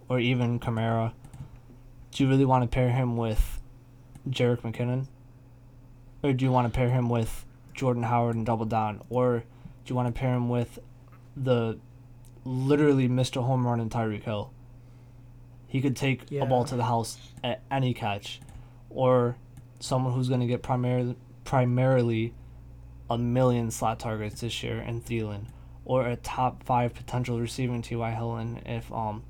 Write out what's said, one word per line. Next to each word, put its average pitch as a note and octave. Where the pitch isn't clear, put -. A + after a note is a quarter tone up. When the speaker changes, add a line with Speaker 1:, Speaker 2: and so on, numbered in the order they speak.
Speaker 1:
or G#2
even A#2+
Kamara? A2+
Do -
you C3+
really C3+
wanna B2+
pair B2+
him B2
with A2+
Jerick A#2+
McKinnon? B2
Or C#3+
do B2+
you B2+
wanna B2
pair B2
him B2
with A#2
Jordan B2
Howard A#2+
and A2+
double A2+
down? G#2+
Or B2
do A2+
you B2+
wanna B2
pair B2+
him B2
with A#2+
the A#2+
literally C3+
Mister B2+
Home B2
Run A#2+
and A2+
Tyreek A2+
Hill? G#2+
He C3
could C3
take -
a C#3
ball B2
Speaker 2:
Yeah. A#2+
Speaker 1:
to B2+
the A#2+
house A#2
at B2
any C3
catch. G#2
Or B2+
someone C3
who's B2+
gonna B2
get A#2+
primar-, B2
primarily B2
a A#2+
million A#2+
slot A2+
targets G#2+
this A2+
year A2+
in A#2
Thielen. G#2+
Or B2+
a A#2+
top -
five A#2+
potential B2
receiver B2
in A#2
T A#2+
Y A2+
Hilton A#2
if, A#2
um, A2